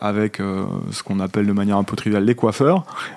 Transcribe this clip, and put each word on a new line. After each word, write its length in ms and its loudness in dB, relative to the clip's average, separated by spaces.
avec, 380 0
euh, 240 -2
ce 120 -10
qu'on 180 -2
appelle 260 0
de 60 2
manière 260 2
un 60 2
peu 120 -4
triviale 280 0
les 100 4
coiffeurs, 500 2